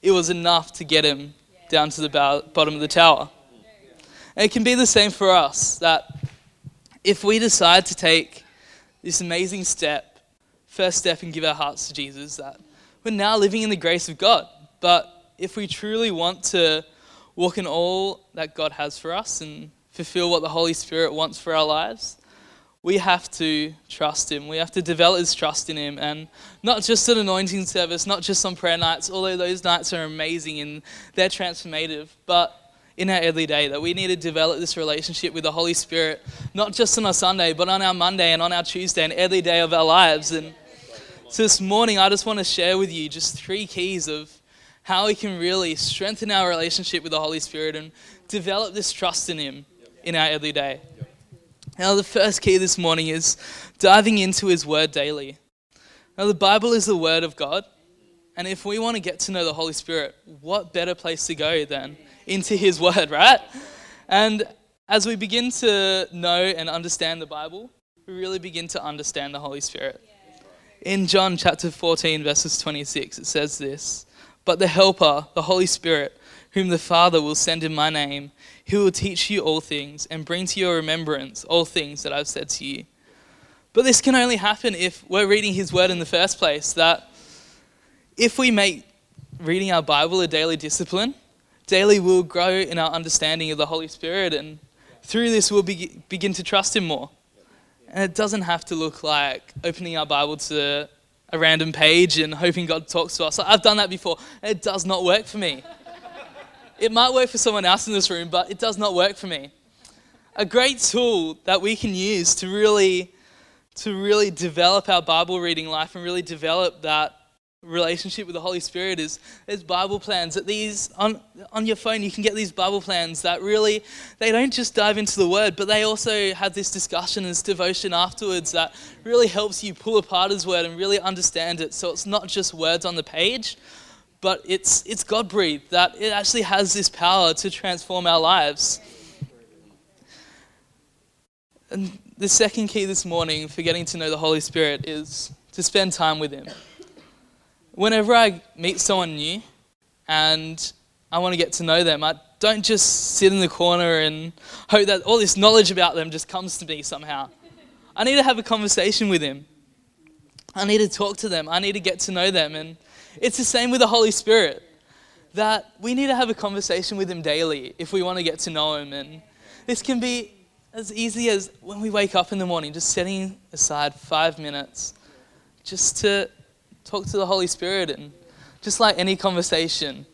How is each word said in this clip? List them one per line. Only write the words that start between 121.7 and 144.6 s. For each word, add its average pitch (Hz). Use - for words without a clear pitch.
phone, 220
you 202
can 208
get 208
these 214
Bible 196
plans 170
that 175
really, 214
they 220
don't 247
just 240
dive 208
into 202
the 180
Word, 196
but 196
they 214
also 214
have 185
this 196
discussion 185
and 185
this 170
devotion 185
afterwards 180
that 165
really 233
helps 196
you 202
pull 220
apart 190
His 185
Word 175
and 165
really 196
understand 170
it. 160
So 175
it's 165
not 202
just 185
words 165
on 175
the 156
page, 220
but 185
it's, 185
it's 214
God-breathed, 185
that 180
it 214
actually 208
has 190
this 202
power 175
to 196
transform 180
our 170
lives. 160
And 196
the 196
second 214
key 202
this 190
morning 160
for 160
getting 170
to 170
know 156
the 151
Holy 156
Spirit 147